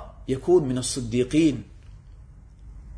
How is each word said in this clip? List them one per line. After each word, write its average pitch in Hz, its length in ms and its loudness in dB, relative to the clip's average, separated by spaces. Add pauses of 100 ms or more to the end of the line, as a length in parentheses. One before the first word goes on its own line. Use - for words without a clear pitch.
(280)
يكون 143 400 2
من 127 100 -2
الصديقين 123 840 0 (1400)